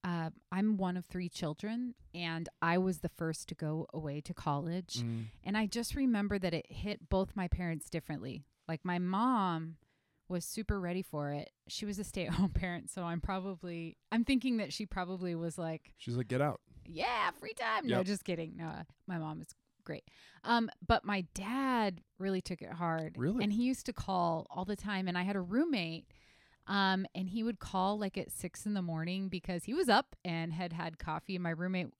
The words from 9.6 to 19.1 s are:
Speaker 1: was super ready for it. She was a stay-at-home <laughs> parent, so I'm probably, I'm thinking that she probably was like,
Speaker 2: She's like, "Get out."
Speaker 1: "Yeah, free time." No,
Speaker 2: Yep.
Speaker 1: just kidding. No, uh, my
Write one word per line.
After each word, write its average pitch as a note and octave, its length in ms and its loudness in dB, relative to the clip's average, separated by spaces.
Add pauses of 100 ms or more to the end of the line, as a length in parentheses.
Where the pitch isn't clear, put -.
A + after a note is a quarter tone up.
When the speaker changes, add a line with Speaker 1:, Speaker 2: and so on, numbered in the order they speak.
Speaker 1:
was F3 160 -2
super G#3 340 -2
ready F3+ 240 0
for D3 300 -4
it. C#3+ 180 -6 (160)
She - 200 -6
was G3+ 120 -4
a G#3 60 -4
stay-at-home F#3 460 0
<laughs> - 40 -10
parent, F3 360 -2
so F#3 120 -6
I'm E3+ 180 -2
probably, F3+ 760 -6 (160)
I'm A3+ 120 4
thinking B3+ 340 4
that E3+ 140 -2
she G#3+ 140 -4
probably F3+ 480 -2
was E3 240 -2
like, D#3+ 380 -4
Speaker 2:
She's A#2+ 200 -4
like, B2 120 0
"Get B2+ 120 2
out." D3 200 2 (260)
Speaker 1:
"Yeah, G#3 440 0 (100)
free - 140 -10
time." A#3+ 320 0
No, A3+ 120 4
Speaker 2:
Yep. F#3 80 2
Speaker 1:
just G3+ 180 -2
kidding. E3 320 -4
No, E3 100 -8
uh, D#3 160 -6 (260)
my F3 100 -2